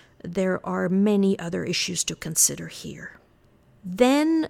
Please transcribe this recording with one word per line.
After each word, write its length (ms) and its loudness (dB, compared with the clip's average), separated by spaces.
There 420 -2
are 240 -2
many 500 2
other 240 -6
issues 400 -4
to 120 -4
consider 520 -2
here. 500 -14
Then 680 4